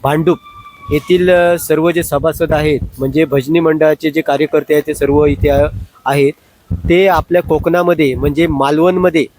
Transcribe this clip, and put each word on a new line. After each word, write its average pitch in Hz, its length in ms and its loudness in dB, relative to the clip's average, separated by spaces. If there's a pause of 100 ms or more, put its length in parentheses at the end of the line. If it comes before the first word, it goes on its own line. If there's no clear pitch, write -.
भांडूप 156 360 0 (540)
येथील, 180 380 0
अ, 175 280 2
सर्व 160 320 0
जे 170 120 -2
सभासद 151 500 -2
आहेत, 151 280 0 (180)
म्हणजे 135 260 0
भजनी 143 360 0
मंडळाचे 156 500 0
जे 151 100 -2
कार्यकर्ते 151 540 0
आहेत, 147 120 2
ते 151 80 -6
सर्व 143 320 2
इथे, 147 220 0
अ, 143 180 2 (400)
आहेत. 139 260 2 (400)
ते 170 340 0
आपल्या 175 360 0
कोकणामध्ये 165 720 0
म्हणजे 147 320 -2
मालवणमध्ये 160 800 0 (120)